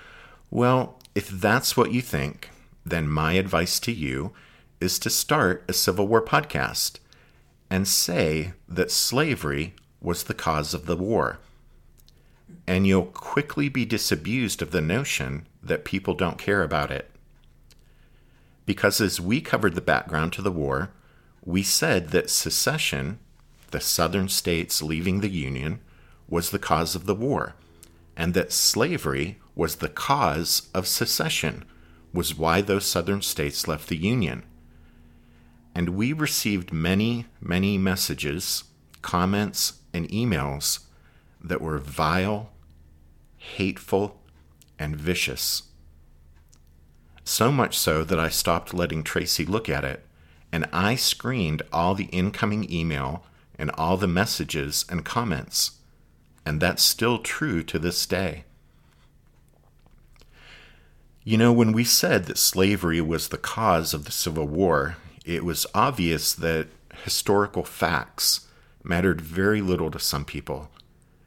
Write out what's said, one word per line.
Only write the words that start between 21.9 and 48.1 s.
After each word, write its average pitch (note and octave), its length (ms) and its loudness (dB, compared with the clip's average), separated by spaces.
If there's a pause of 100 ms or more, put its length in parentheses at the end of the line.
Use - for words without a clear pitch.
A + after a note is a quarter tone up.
that E2+ 200 2
secession, - 880 -2 (520)
the E2+ 100 -4
Southern F#2 480 2
states - 520 0
leaving E2 380 0
the G#2 100 -2
Union, D2 520 -4 (480)
was E2+ 220 -2
the G2+ 80 -2
cause E2 360 0
of F2 100 -8
the G2 100 2
war, A2+ 400 -2 (600)
and E2 180 0
that F2+ 200 0
slavery G2+ 840 0 (160)
was D#2+ 220 -2
the - 120 -4
cause E2+ 840 2
of F#2 140 0
secession, - 760 -2 (480)
was D#2+ 240 -2
why E2 240 4
those G2+ 240 2
Southern G2 360 0
states - 460 -4
left D#2 220 -4
the E2+ 80 -2
Union. F2+ 460 0 (1300)
And F2 140 0
we G#2+ 240 0
received A2 600 -2
many, G2+ 520 0 (140)
many G2 380 0
messages, F2+ 840 -2 (380)
comments, G2 800 0 (120)
and E2+ 160 -4
emails D2+ 720 -2 (600)
that F2 200 -4
were D#2 160 -4
vile, F2 720 -2 (880)
hateful, - 800 -2 (600)
and D2+ 160 -4
vicious. D2 680 -2 (1600)
So - 280 2
much B2+ 260 2
so D#2 260 2
that E2+ 160 0